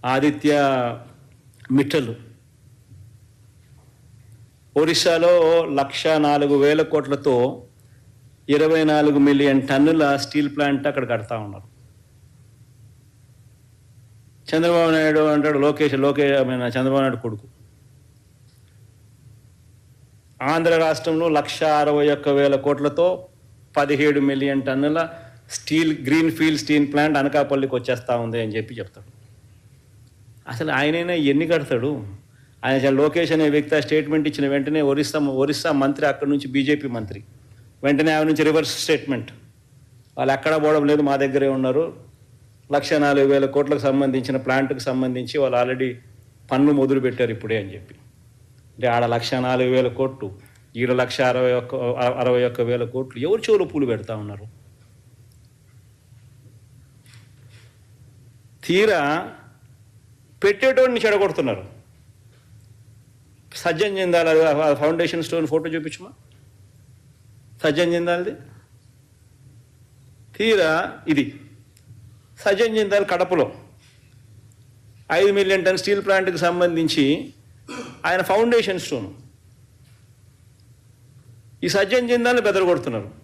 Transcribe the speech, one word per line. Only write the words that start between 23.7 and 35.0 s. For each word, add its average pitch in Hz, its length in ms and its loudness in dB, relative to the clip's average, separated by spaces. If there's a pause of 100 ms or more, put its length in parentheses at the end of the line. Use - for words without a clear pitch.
పదిహేడు 143 440 2
మిలియన్ 139 420 0
టన్నుల 147 460 -2 (420)
స్టీల్, 151 560 -2
గ్రీన్ 160 240 2
ఫీల్డ్ 156 300 0
స్టీల్ 143 320 0
ప్లాంట్ 147 260 0
అనకాపల్లికి 139 560 0
వచ్చేస్తా 120 420 -4
ఉంది" 117 260 -4
అని 107 140 -6
చెప్పి 110 180 -8
చెప్తాడు. 104 400 -16 (1300)
అసలు 151 240 -6
ఆయనైనా 156 400 -2
ఎన్ని 151 340 0
కడతాడు? 143 600 -2 (580)
ఆయన 131 120 0
అసలు 135 200 2
లోకేష్ 156 360 0
అనే 156 160 2
వ్యక్తి 147 280 0
ఆ 147 40 2
స్టేట్మెంట్ 151 480 0
ఇచ్చిన 143 200 -2
వెంటనే 143 320 0
ఒరిస్సా, 143 380 0